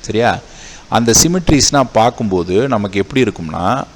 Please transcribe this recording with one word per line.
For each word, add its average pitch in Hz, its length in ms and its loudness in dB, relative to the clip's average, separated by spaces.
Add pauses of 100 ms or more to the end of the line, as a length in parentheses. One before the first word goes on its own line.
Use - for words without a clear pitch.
சரியா? 104 380 -2 (500)
அந்த 117 240 2 (100)
சிமெட்ரிஸ்னா 156 600 2 (100)
பார்க்கும்போது 107 760 0
நமக்கு 101 320 -2
எப்படி 131 240 0
இருக்கும்னா 92 600 -4 (120)